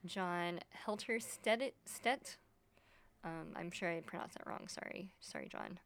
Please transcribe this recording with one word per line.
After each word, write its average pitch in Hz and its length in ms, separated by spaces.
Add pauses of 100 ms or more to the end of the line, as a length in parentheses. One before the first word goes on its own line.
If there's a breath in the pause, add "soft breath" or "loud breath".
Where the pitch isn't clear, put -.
John 175 540 (260)
Helterstedt, 233 1500 (880 loud breath)
um, 160 320
I'm 170 160
sure 175 180
I 165 100
pronounced - 380
that - 80
wrong. - 220
Sorry. - 400 (120)
Sorry, - 300
John. 53 360